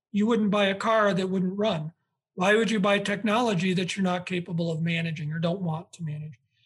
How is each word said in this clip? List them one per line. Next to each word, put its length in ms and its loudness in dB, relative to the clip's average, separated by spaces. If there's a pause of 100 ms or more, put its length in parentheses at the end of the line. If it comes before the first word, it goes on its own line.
(120)
You 160 2
wouldn't 240 2
buy 140 4
a 100 0
car 360 2
that 160 0
wouldn't 300 -2
run. 340 -2 (440)
Why 180 4
would 160 2
you 80 2
buy 220 4
technology 720 0
that 220 -2
you're 80 0
not 220 -2
capable 440 -4
of 100 -4
managing 520 -2
or 80 -4
don't 200 -2
want 340 -6
to 100 -10
manage? 340 -10 (280)